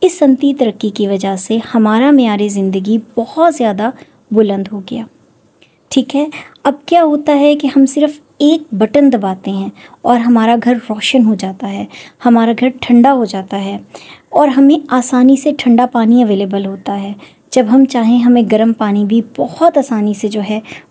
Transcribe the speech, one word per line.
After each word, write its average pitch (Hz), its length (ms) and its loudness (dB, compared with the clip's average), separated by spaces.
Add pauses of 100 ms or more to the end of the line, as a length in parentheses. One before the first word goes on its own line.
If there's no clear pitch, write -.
इस 370 160 0
सनती 277 360 2
तरक्की 214 360 -4
की 202 160 -4
वजह 196 300 -2
से 220 220 -4
हमारा 226 540 0
मेयार 208 360 2
ज़िंदगी 196 520 -2 (160)
बहुत 320 400 0
ज़्यादा 220 360 -2 (400)
बुलंद 196 360 0
हो 202 120 -10
गया। 220 280 -12 (840)
ठीक - 240 -2
है, 294 160 -2 (340)
अब 269 240 -2
क्या 339 140 4
होता 294 300 0
है 294 240 2
कि 294 120 -2
हम 269 180 4
सिर्फ 294 340 -2 (200)
एक 302 340 2
बटन 220 360 2
दबाते 190 400 -6
हैं 196 220 -6 (320)
और 240 140 2
हमारा 233 380 0
घर 240 200 0
रोशन 226 480 -2
हो 214 100 2
जाता 190 320 -8
है, 202 220 -10 (360)
हमारा 233 280 2
घर 247 160 0
ठंडा 247 420 2
हो 254 140 0
जाता 190 320 -8
है 196 240 -8 (520)
और 294 160 2
हमें 277 420 4
आसानी 254 460 2
से 294 160 -2
ठंडा 247 340 2
पानी 240 360 2
available 196 420 -2
होता 196 280 -10
है। 202 480 -12 (120)
जब 247 140 2
हम 262 180 4
चाहें 240 340 2
हमें 240 320 2
गर्म 220 220 2
पानी 208 320 -2
भी 220 180 0
बहुत 311 560 -2
आसानी 214 360 -2
से 202 140 -6
जो 214 120 -6
है 214 220 -6 (280)